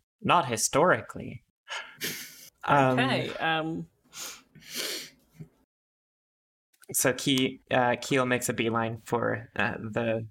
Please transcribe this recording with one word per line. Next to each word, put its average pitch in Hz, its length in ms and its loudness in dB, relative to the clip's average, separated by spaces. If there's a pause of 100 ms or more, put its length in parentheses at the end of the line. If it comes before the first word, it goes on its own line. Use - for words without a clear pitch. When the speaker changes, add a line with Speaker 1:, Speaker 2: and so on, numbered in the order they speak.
(220)
Speaker 1:
not 151 260 4
historically. 131 960 2 (1200)
Um, 135 340 6
Speaker 2:
Okay, 175 300 2 (100)
um, 160 480 -2 (3000)
Speaker 1:
so 131 220 2
Ke-, 131 460 0 (120)
uh, 123 300 4
Keel 131 240 2
makes 123 240 0
a 120 40 0
beeline 113 520 -2
for, 113 500 -2
uh, 107 220 0
the 113 540 -4